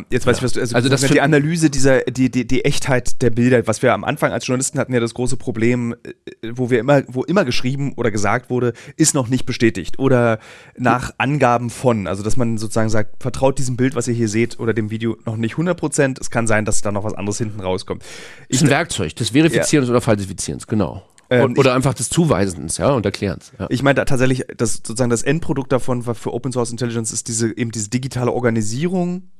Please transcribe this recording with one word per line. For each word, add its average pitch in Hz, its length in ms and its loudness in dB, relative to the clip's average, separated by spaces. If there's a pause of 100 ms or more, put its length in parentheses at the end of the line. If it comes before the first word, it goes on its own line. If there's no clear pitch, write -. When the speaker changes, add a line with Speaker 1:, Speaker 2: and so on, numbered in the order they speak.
Speaker 1:
jetzt - 160 -2
weiß 120 120 2
ich, - 40 -8
Speaker 2:
ja. 127 40 -2
Speaker 1:
was 117 80 2
du, - 80 2
also, 120 160 -2
Speaker 2:
Also 120 100 2
das 131 140 2
Speaker 1:
sozusagen 135 120 4
die - 60 4
Speaker 2:
für 135 40 2
Speaker 1:
Analyse 156 460 4
dieser, 135 340 4
die, 127 280 0
die, 123 160 -2
die - 160 2
Echtheit - 580 2
der 120 100 4
Bilder, 120 360 4
was 110 140 -2
wir 120 120 4
am 98 120 -4
Anfang 139 260 -2
als 113 160 -6
Journalisten 131 320 -2
hatten 127 140 -4
ja 120 80 2
das 117 120 -2
große 127 220 0
Problem, 117 580 0 (480)
äh, 113 120 -10
wo 127 160 -4
wir 123 100 4
immer, 135 280 4
wo 127 180 -4
immer 180 180 2
geschrieben 135 540 -2
oder 117 120 2
gesagt 104 400 0
wurde, 123 220 0 (240)
ist - 180 2
noch 131 140 0
nicht 127 180 0
bestätigt - 540 0
oder 120 400 4 (380)
nach 123 400 0
Angaben 123 520 2
von, 110 380 0
also 98 160 -4
dass 107 140 4
man 113 200 2
sozusagen 110 300 0
sagt, 107 340 0
vertraut 135 380 0
diesem 127 160 0
Bild, 127 200 0
was 120 120 -4
ihr 120 60 0
hier 113 160 0
seht 113 280 0
oder 113 160 -2
dem 107 160 -4
Video 110 360 -4
noch 113 100 -6
nicht 113 220 -4
hundert 170 200 -2
Prozent, 143 400 0
es - 140 -6
kann 117 160 0
sein, 107 160 2
dass 104 180 2
da 104 120 0
noch 101 100 -2
was 107 100 -4
anderes 101 260 -4
hinten 107 200 -6
rauskommt. 92 440 -6 (440)
Speaker 2:
Ist 131 160 2
ein 139 60 6
Werkzeug 139 480 -2
des 113 140 -4
Verifizierens 139 580 2
Speaker 1:
Ja. - 20 0
Speaker 2:
oder 120 80 4
Falsifizierens, 95 680 -2
genau. 95 360 -2 (260)
Speaker 1:
Ähm, 120 160 4
Speaker 2:
Und, 120 140 0
oder 131 120 6
Speaker 1:
ich 127 60 2
Speaker 2:
einfach 131 160 2
des - 160 -8
Zuweisens, 95 680 0
ja, 113 140 2
und 113 140 0
Erklärens, - 540 -6
ja. - 100 -6
Speaker 1:
Ich 123 140 -2
meine 139 120 4
da 127 100 0
tatsächlich, 131 380 2 (120)
das, 117 200 -2
sozusagen 117 340 -2
das 113 140 0
Endprodukt 143 480 -2
davon 123 340 0
war 120 100 -4
für - 180 -8
Open 120 200 -6
Source 120 180 -2
Intelligence 117 400 -4
ist 117 180 -8
diese, 113 280 -2
eben 117 140 -4
diese 110 180 -6
digitale 127 420 -2
Organisierung, 139 920 -2 (160)